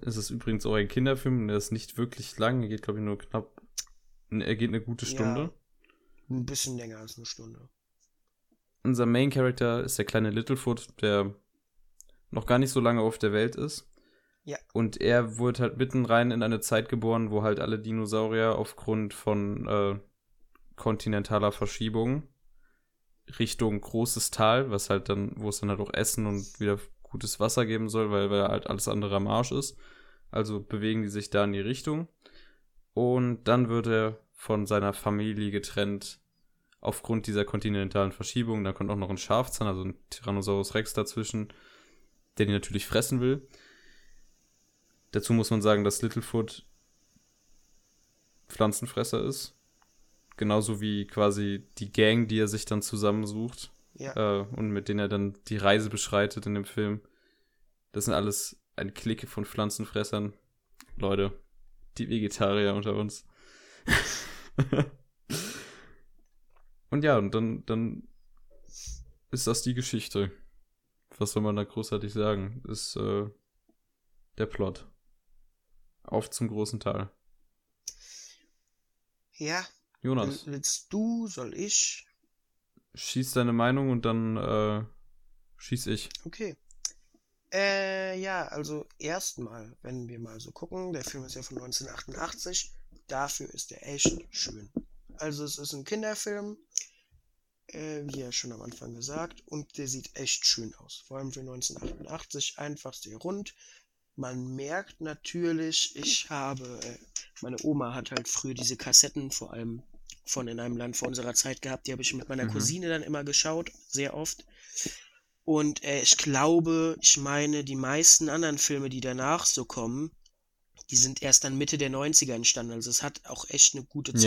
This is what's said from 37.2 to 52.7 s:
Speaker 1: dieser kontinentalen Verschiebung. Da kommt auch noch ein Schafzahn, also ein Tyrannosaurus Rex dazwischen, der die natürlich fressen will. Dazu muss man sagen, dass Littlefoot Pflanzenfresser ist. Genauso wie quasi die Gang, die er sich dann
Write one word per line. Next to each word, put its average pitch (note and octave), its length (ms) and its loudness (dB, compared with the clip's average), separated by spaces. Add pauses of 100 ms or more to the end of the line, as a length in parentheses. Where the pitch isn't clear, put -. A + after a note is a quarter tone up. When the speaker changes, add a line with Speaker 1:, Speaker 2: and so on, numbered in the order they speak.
Speaker 1:
dieser G2+ 200 2
kontinentalen G2+ 680 0
Verschiebung. A2+ 500 -2
Da F#2+ 100 0
kommt G2 180 -2
auch G#2 60 -2
noch F#2+ 140 -2
ein F#2 80 -2
Schafzahn, A2+ 480 0
also F#2 160 -2
ein F2+ 160 -6 (120)
Tyrannosaurus G2 640 0
Rex A2 180 0
dazwischen, G#2+ 600 -4 (840)
der G#2+ 80 4
die G2+ 60 2
natürlich G2+ 340 0
fressen B2 340 2
will. C3+ 280 2 (1600)
Dazu G#2 200 2
muss A2+ 180 6
man A2 120 2
sagen, G#2 220 6
dass - 180 2
Littlefoot A2+ 640 -2 (1800)
Pflanzenfresser A2+ 760 0
ist. - 300 -6 (840)
Genauso G#2 440 2
wie G#2 240 0
quasi G2+ 600 2 (120)
die G2 120 -8
Gang, A2 380 6
die A2 120 2
er G#2+ 80 4
sich G#2+ 180 -4
dann G#2 160 0